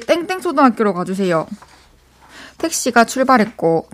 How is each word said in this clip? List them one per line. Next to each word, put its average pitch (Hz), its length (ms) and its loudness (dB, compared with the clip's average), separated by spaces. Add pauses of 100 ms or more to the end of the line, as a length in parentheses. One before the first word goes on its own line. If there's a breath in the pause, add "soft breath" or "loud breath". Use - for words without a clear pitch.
땡땡 339 360 -2
초등학교로 262 520 2
가주세요." 180 540 -2 (1120 soft breath)
택시가 254 460 0
출발했고 226 880 0